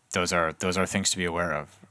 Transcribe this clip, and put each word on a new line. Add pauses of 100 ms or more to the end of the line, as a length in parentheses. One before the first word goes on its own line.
(120)
those
are,
those
are
things
to
be
aware
of. (100)